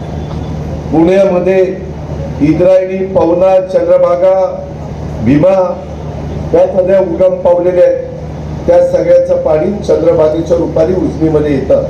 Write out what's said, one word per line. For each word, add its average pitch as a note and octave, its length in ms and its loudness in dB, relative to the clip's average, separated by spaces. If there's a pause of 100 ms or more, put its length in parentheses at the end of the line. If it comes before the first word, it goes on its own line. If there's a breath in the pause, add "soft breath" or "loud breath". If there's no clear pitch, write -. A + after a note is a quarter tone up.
(920)
पुण्यामध्ये F#3 840 2 (640)
इंद्रायणी, F#3 640 2
पवना, F#3 540 2
चंद्रभागा, F3+ 1040 0 (600)
भीमा F3+ 500 2 (800)
या F#3 280 2
नद्या F#3+ 180 2
उगम F#3 340 0
पावलेल्या F3 500 2
आहेत, - 260 0 (560)
त्या C5 220 4
सगळ्याचं - 540 2
पाणी D#3+ 420 0
चंद्रभागेच्या D#3+ 720 2
रूपाने D#3+ 380 0
उजनीमध्ये D3+ 600 0
येतं. C3+ 360 0